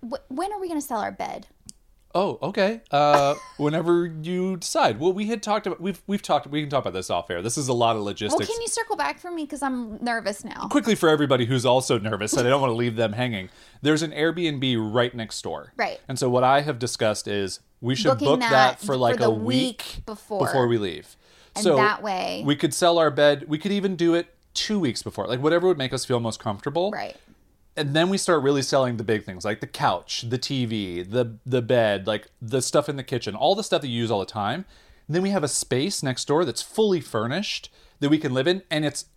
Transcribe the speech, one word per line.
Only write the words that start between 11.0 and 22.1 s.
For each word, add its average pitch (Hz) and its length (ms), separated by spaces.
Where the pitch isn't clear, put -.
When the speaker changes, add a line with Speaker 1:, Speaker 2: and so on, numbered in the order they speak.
Speaker 2:
everybody 139 380
who's 123 180
also 127 320
nervous, 104 360
and 127 120
I 123 60
don't 139 100
wanna 131 120
leave 117 240
them 110 160
hanging. 110 360
There's 151 220
an 160 80
Airbnb 147 840
right 123 220
next 113 260
door. 78 340
Speaker 1:
Right. - 320
Speaker 2:
And 131 120
so 131 100
what 123 140
I 135 180
have 147 160
discussed 110 500
is 101 340
we 123 140
should 220 160
Speaker 1:
Booking 269 160
Speaker 2:
book 147 140
that 233 100
Speaker 1:
that 131 280
Speaker 2:
for, - 60
Speaker 1:
for 135 120
Speaker 2:
like, 120 200
Speaker 1:
the 117 80
Speaker 2:
a 113 60
Speaker 1:
week 214 500
Speaker 2:
week - 100
Speaker 1:
before. 208 400
Speaker 2:
before 127 220
we 117 100
leave. 87 400
Speaker 1:
And 208 80
Speaker 2:
So 175 140
Speaker 1:
that 208 260
way 185 420